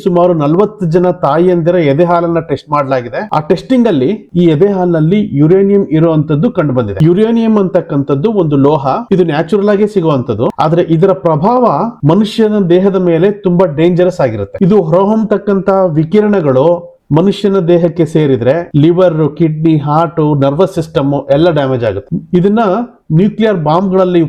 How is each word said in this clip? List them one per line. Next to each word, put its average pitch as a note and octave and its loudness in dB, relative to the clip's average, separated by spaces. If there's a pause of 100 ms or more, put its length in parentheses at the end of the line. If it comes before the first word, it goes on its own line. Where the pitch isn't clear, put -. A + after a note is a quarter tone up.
ಸುಮಾರು F3 2 (100)
ನಲವತ್ತು F#3 0 (100)
ಜನ F3+ 2 (140)
ತಾಯಿಯಂದಿರ F3 0 (180)
ಎದೆ E3+ 2
ಹಾಲನ್ನ E3+ 0 (100)
ಟೆಸ್ಟ್ C#3+ -8
ಮಾಡಲಾಗಿದೆ. C3+ -4 (160)
ಆ D#3 0 (100)
ಟೆಸ್ಟಿಂಗ್ A#3 0
ಅಲ್ಲಿ C#3 0 (320)
ಈ F3 4 (100)
ಎದೆ F#3+ 2
ಹಾಲಿನಲ್ಲಿ F3 0 (220)
ಯುರೇನಿಯಂ G3 2 (140)
ಇರುವಂತದ್ದು D#3+ 0
ಕಂಡು D3 -2
ಬಂದಿದೆ. G#2 -4 (100)
ಯುರೇನಿಯಂ A3 2
ಅಂತಕ್ಕಂಥದ್ದು D#3 -2 (120)
ಒಂದು D3 0
ಲೋಹ, C#3 0 (280)
ಇದು F3+ 2
ನ್ಯಾಚುರಲ್ G3 0
ಆಗಿ G#3 0
ಸಿಗುವಂತದ್ದು, C3+ -2 (180)
ಆದ್ರೆ E3 0 (120)
ಇದರ F#3 2 (140)
ಪ್ರಭಾವ G3+ 0 (480)
ಮನುಷ್ಯನ G#3+ 0
ದೇಹದ F#3 2 (100)
ಮೇಲೆ E3+ 2 (180)
ತುಂಬಾ F3 2 (120)
ಡೇಂಜರಸ್ F3 0
ಆಗಿರುತ್ತೆ. G2+ -8
ಇದು G#3 4 (120)
ಹೊರಹೊಮ್ಮತಕ್ಕಂತ G3+ 0 (320)
ವಿಕಿರಣಗಳು D#3+ 0 (500)
ಮನುಷ್ಯನ G3 0 (140)
ದೇಹಕ್ಕೆ E3+ 0
ಸೇರಿದ್ರೆ C3+ 0 (300)
ಲಿವರ್, E3+ 2 (200)
ಕಿಡ್ನಿ, D#3+ 0 (120)
ಹಾರ್ಟ್, D#3+ -2 (200)
ನರ್ವಸ್ D#3 0
ಸಿಸ್ಟಮ್ C#3+ -4 (240)
ಎಲ್ಲ E3+ 2
ಡ್ಯಾಮೇಜ್ C3 -2
ಆಗುತ್ತೆ. G2 -8 (300)
ಇದನ್ನ G#3 0 (560)
ನ್ಯೂಕ್ಲಿಯರ್ G#3 0
ಬಾಂಬ್ಗಳಲ್ಲಿ F#3 0